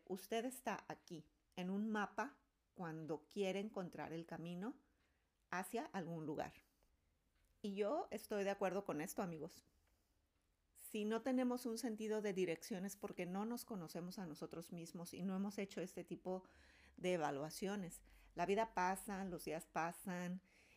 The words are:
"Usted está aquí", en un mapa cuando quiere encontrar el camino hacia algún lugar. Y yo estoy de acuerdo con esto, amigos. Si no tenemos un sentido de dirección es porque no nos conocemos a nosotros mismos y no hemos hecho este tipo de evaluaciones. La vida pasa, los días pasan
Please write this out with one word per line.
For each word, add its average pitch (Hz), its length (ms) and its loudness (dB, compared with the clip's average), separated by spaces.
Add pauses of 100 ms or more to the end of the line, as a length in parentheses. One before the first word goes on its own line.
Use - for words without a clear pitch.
"Usted 226 380 0
está 247 420 -2
aquí", 160 380 -8 (300)
en 180 140 0
un 208 200 2
mapa 214 460 0 (380)
cuando 160 560 -2
quiere 196 300 2
encontrar 185 540 -4
el 165 120 -4
camino 175 500 -4 (760)
hacia 190 340 0
algún 165 400 -2
lugar. 143 280 -2 (1080)
Y 202 140 -4
yo 208 360 4
estoy 208 320 0
de 190 60 4
acuerdo 196 340 2
con 156 160 0
esto, 185 220 -2
amigos. 165 420 -4 (1300)
Si 208 140 0
no 226 160 4
tenemos 254 440 4
un 226 120 0
sentido 214 440 0
de 202 120 2
dirección 180 520 2
es 196 120 -6
porque - 280 -4
no 190 200 0
nos 233 180 -2
conocemos 175 560 -6
a 185 60 -4
nosotros 160 480 -6
mismos 170 400 -8
y 175 100 -4
no 190 120 2
hemos 196 220 0
hecho 196 240 -2
este 180 220 -4
tipo 185 400 -4 (540)
de 180 160 4
evaluaciones. 165 880 0 (340)
La 175 100 2
vida 208 280 4
pasa, 185 520 2
los 175 200 -4
días 156 200 -2
pasan 180 760 -2 (360)